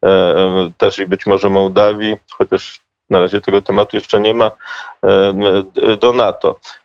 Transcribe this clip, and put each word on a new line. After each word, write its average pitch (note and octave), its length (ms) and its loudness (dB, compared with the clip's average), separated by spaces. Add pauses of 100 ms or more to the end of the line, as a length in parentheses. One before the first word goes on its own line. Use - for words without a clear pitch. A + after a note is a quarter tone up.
e, - 20 4
e, F#2 680 2
też G2+ 220 0
i G2 80 -4
być F#2 180 -4
może G2+ 240 0
Mołdawii, G#2 680 0 (140)
chociaż - 560 -4 (220)
na G2 100 2
razie F#2 220 0
tego G2 200 0
tematu G2+ 360 -2
jeszcze G#2 220 -2
nie G#2+ 140 0
ma, A#2 120 0
e, - 880 -2 (300)
d-, G#2 340 -2
do A#2 160 2
nato. G#2+ 460 -2 (260)